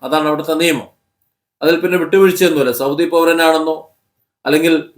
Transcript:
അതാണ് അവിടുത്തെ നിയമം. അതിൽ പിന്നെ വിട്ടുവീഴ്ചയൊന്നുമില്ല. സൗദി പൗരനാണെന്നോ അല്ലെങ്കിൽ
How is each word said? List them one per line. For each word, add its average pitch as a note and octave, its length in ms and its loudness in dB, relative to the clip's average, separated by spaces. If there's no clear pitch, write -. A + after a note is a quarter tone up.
അതാണ് D3+ 260 -2
അവിടുത്തെ D3+ 320 -4
നിയമം. C#3+ 260 -2
അതിൽ D#3+ 200 2
പിന്നെ F3+ 220 -2
വിട്ടുവീഴ്ചയൊന്നുമില്ല. F3 760 2
സൗദി D3 220 -2
പൗരനാണെന്നോ D#3+ 640 0
അല്ലെങ്കിൽ D#3 260 2